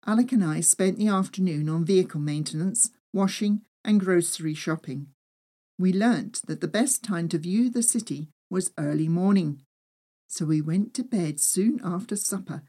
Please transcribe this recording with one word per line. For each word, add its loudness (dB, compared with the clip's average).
Alec 2
and 4
I 0
spent 2
the 2
afternoon 0
on 0
vehicle 2
maintenance, -2
washing, 0
and 4
grocery 0
shopping. -6
We 4
learnt 0
that -6
the -2
best 0
time -2
to -2
view 0
the -2
city -2
was -4
early -2
morning, 2
so -6
we 2
went -2
to -6
bed -2
soon 2
after -4
supper -6